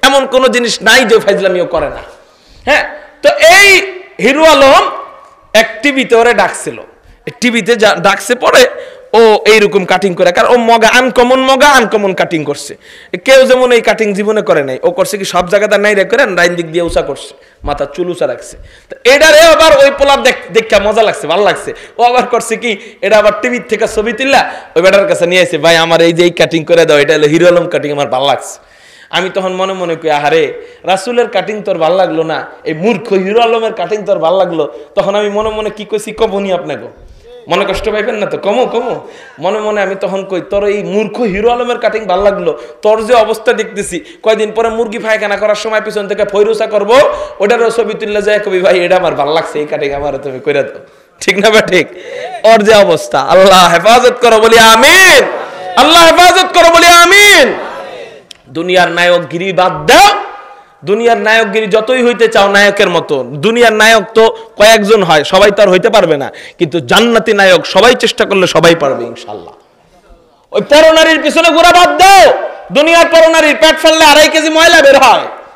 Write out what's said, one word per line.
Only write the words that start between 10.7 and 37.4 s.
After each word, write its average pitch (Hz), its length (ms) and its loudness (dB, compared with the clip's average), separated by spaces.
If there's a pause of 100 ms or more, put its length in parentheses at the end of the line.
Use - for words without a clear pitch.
আনকমন 254 500 2
মগা, 262 280 2
আনকমন 214 460 0
কাটিং 170 300 -4
করছে। - 340 -10 (480)
কেউ 262 200 4
যেমন 254 260 2
এই 233 100 2
কাটিং 214 320 -2
জীবনে 208 280 -4
করে 170 220 0
নাই, 131 200 -8
ও 170 80 2
করছে 185 260 -4
কি 190 80 -8
সব 180 240 -2
জায়গাতে 202 280 0
নাই 208 180 0
রে 190 80 0
করে 226 220 0
লাইন 175 300 -2
দিক 165 160 -8
দিয়ে 170 120 -2
উঁচা 170 180 -4
করছে, - 340 -10 (280)
মাথার 143 320 -6
চুল 175 140 -6
উঁচা 165 180 -6
রাখছে। - 300 -12 (320)
তো - 140 -18
এটারে 294 360 4
আবার 311 380 4
ওই 277 140 4
পোলার 277 320 0
দেখ-, - 300 -4
দেখা 220 260 0
মজা 214 240 0
লাগছে, 208 240 -4
ভালো 202 160 -2
লাগছে। 160 300 -2 (240)
ও 226 60 0
আবার 240 240 0
করছে 226 280 -4
কি, 226 220 -6 (240)
এটা 202 160 2
আবার 208 140 4 (100)
টিভির 240 280 -4
থেকে 214 260 -2
ছবি 226 180 -4
তুললা 254 380 -2 (240)
ওই 165 60 0
বেটার 190 260 2
কাছে - 180 -2
নিয়ে 180 160 0
আসে, 170 160 -2
"ভাই, 165 200 2
আমার 165 240 0
এই 170 120 2
যে 170 100 0
এই 175 60 2
কাটিং 160 360 -2
করে 165 200 2
দাও, 151 120 2
এটা 147 160 2
হলো 151 140 2
হিরো 170 200 2
আলম 175 200 2
কাটিং, 147 240 -6
আমার 143 160 -4
ভালো 127 180 -4
লাগছে।" - 340 -6 (500)
আমি 180 240 -4
তখন 190 200 -4
মনে 190 200 -4
মনে 175 220 -6
কই, 156 140 -6
"আহারে, 147 440 0 (300)
রাসূলের 233 440 -2
কাটিং 202 340 -6
তোর 185 160 -4
ভাল 160 160 0
লাগলো 165 300 -2
না, 151 220 -6 (180)
এই 160 100 -6
মূর্খ 196 400 -4
হিরো 196 280 0
আলমের 226 320 -2
কাটিং 202 320 -6
তোর 190 140 -2
ভাল 160 160 0
লাগলো।" 170 380 -2 (220)
তখন 196 200 -2
আমি 208 140 -2
মনে 214 200 -4
মনে 214 200 -6
কি 208 160 -14
কইছি, 214 260 -8
কবনি 196 420 -4
আপনাকে, 131 640 -12 (320)